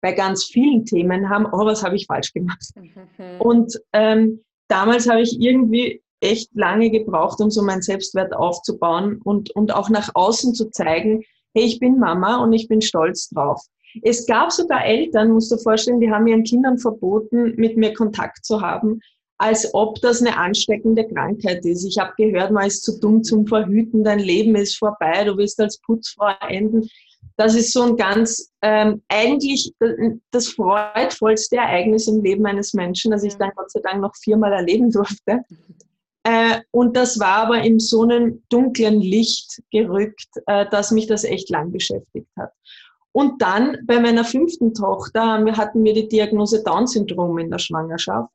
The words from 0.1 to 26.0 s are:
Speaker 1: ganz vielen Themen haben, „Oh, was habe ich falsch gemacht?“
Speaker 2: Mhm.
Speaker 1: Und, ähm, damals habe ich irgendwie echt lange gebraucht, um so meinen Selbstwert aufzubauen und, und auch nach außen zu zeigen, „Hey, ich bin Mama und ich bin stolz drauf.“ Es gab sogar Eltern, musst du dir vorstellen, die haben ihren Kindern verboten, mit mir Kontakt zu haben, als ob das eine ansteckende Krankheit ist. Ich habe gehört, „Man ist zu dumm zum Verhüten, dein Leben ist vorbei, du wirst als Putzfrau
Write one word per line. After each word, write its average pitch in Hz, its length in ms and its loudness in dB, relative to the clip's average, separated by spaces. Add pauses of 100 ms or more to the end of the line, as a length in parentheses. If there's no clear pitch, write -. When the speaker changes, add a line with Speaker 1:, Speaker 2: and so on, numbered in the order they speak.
Speaker 1:
ganz 190 320 -2
vielen 240 400 2
Themen 185 440 -2
haben, 208 220 0
„Oh, 202 140 0
was 214 180 -2
habe 190 140 -2
ich 196 100 -6
falsch 147 240 -6
gemacht?“ 175 440 -8
Speaker 2:
Mhm. 180 680 -18
Speaker 1:
Und, 233 380 2 (120)
ähm, 220 480 2 (300)
damals 233 400 2
habe 226 120 4
ich 233 180 -2
irgendwie 240 640 2 (200)
echt 220 340 -2
lange 208 340 0
gebraucht, 196 520 -2
um 214 100 2
so 214 100 0
meinen 190 200 -2
Selbstwert 190 520 -4
aufzubauen 175 920 -4
und, 202 280 -2
und 214 220 0
auch 202 160 -2
nach 214 240 0
außen 226 420 0
zu 220 160 -4
zeigen, 214 520 -2 (300)
„Hey, 226 120 2
ich 226 140 -2
bin 254 200 4
Mama 196 380 0
und 226 160 2
ich 226 160 0
bin 220 120 2
stolz 170 480 -2
drauf.“ - 320 -4 (420)
Es 233 220 0
gab 294 280 2
sogar 320 320 -2
Eltern, 226 460 2
musst 226 200 2
du 233 60 0
dir - 60 -8
vorstellen, 226 360 2
die 226 120 2
haben 214 160 2
ihren 226 180 4
Kindern 254 320 2
verboten, 220 800 -2
mit 220 180 2
mir 220 180 2
Kontakt 214 520 -6
zu 214 160 -2
haben, 214 380 -4 (420)
als 220 320 0
ob 214 280 -2
das 240 180 2
eine 240 180 0
ansteckende 214 680 0
Krankheit 180 580 -4
ist. 175 200 -2
Ich 196 120 -4
habe 190 200 -2
gehört, 196 340 0
„Man 202 160 2
ist - 160 -6
zu 220 160 -4
dumm 220 240 4
zum 214 240 2
Verhüten, 214 560 0
dein 208 160 2
Leben 202 360 2
ist 202 220 -2
vorbei, 196 460 -2
du 202 140 0
wirst 208 240 -2
als 208 180 -2
Putzfrau 214 540 -2 (160)